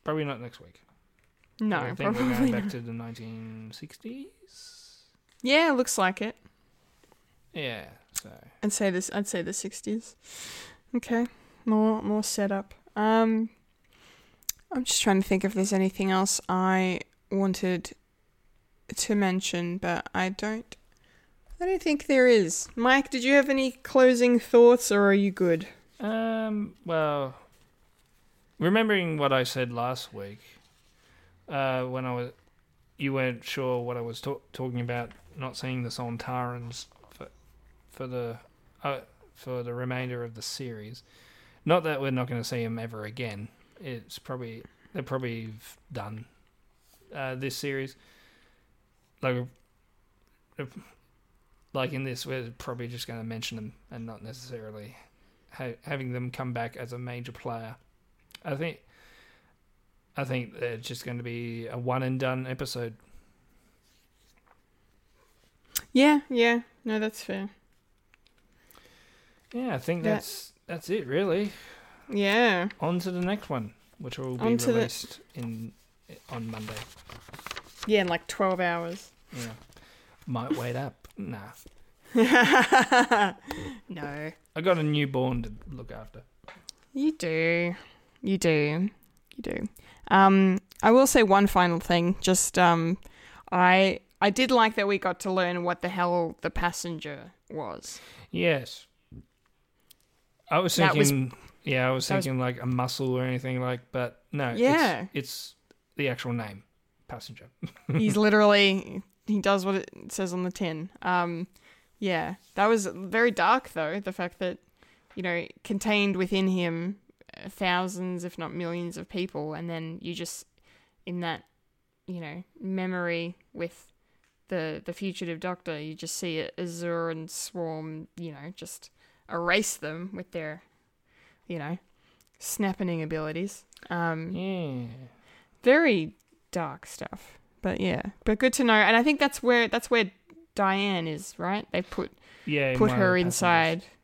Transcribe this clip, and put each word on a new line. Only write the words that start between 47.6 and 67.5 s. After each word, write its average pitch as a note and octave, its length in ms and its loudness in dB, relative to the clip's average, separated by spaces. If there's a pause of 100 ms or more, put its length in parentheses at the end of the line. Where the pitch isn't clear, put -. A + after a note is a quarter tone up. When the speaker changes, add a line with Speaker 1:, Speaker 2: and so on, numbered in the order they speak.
Speaker 1:
Like, B2 240 -2 (1120)
if, C3+ 180 -12 (960)
like C3 200 -4
in C3 100 -4
this, B2+ 220 -8
we're B2+ 320 -6
probably A#2+ 300 -10
just A#2+ 200 -10
gonna A#2 160 -10
mention A2+ 340 -8
them G#2+ 160 -12 (180)
and A#2 140 -12
not A2 180 -16
necessarily A2+ 720 -16 (560)
ha-, B2+ 320 -10
having C3+ 300 -6
them B2 180 -6
come B2+ 220 -8
back A#2 240 -6
as A#2+ 160 -12
a B2 40 -10
major B2 340 -10
player. A#2 440 -12 (680)
I D3+ 120 -6
think, D3 240 -8 (1400)
I C#3+ 80 -4
think B2+ 340 -6
they're A#2+ 180 -4
just A#2+ 280 -12
gonna A#2+ 180 -8
be A#2 440 -8
a B2 100 -10
one B2 260 -2
and C3 160 -2
done C3 280 -2
episode. B2+ 480 -8 (3000)
Speaker 2:
Yeah, C#4+ 360 8
yeah. A#3 320 4 (240)
No, G#3+ 140 -2
that's A3 240 -4
fair. G3 260 -6 (2000)